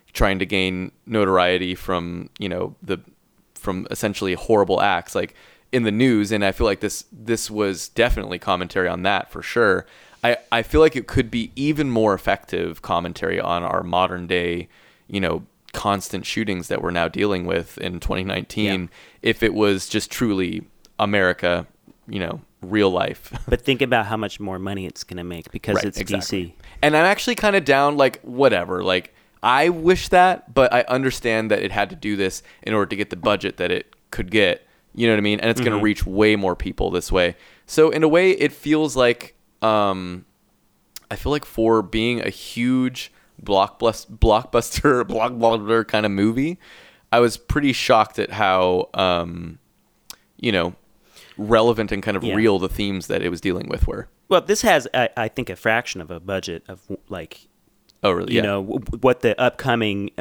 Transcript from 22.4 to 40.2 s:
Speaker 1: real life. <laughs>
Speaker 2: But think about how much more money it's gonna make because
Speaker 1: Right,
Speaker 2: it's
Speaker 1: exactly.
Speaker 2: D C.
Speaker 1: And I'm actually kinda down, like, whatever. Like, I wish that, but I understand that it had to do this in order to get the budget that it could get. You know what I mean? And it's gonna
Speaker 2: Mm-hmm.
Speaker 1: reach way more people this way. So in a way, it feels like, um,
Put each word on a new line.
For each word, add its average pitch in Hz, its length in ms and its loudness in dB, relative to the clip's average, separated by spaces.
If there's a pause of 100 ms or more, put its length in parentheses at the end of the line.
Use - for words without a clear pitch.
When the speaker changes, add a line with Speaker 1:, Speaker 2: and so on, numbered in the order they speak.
Speaker 1:
real 98 280 2
life. - 520 -4
<laughs> - 60 -12
Speaker 2:
But 123 140 0
think 135 200 0
about 120 260 2
how 110 100 -4
much 104 220 -6
more 95 180 -8
money 98 300 -6
it's - 160 -12
gonna 90 220 -12
make 87 260 -12
because - 240 -2
Speaker 1:
Right, 101 100 0
Speaker 2:
it's 98 140 -6
Speaker 1:
exactly. 98 440 -4
Speaker 2:
D 85 40 -8
C. - 80 -18 (260)
Speaker 1:
And 151 140 2
I'm 156 100 4
actually 202 300 0
kinda 202 260 2
down, 143 360 2
like, 131 240 2
whatever. 98 600 2
Like, 92 300 -2 (300)
I 135 260 4
wish 170 400 2
that, 180 460 4
but 131 180 4
I 123 140 4
understand 123 640 0
that 101 100 2
it 98 100 -4
had 101 200 -2
to 95 40 -14
do 104 200 -4
this 95 260 -2 (220)
in 110 100 -4
order 101 140 0
to 104 80 -8
get 98 160 -6
the - 60 -8
budget 101 400 -2
that 87 140 -2
it - 220 -4 (160)
could 95 220 -8
get. 98 340 2 (300)
You 117 100 0
know 113 80 6
what 107 60 4
I - 20 0
mean? 104 200 2
And 113 100 2
it's 113 100 0
gonna 120 140 0
Speaker 2:
Mm-hmm. 104 100 0
Speaker 1:
reach 107 220 0
way 107 300 4
more 92 180 0
people 92 340 -6
this 90 220 -4
way. 90 240 2 (320)
So 156 240 4
in 156 100 0
a 160 60 4
way, 180 240 6
it 143 220 0
feels 151 420 0
like, 123 380 0 (280)
um, 95 640 0 (840)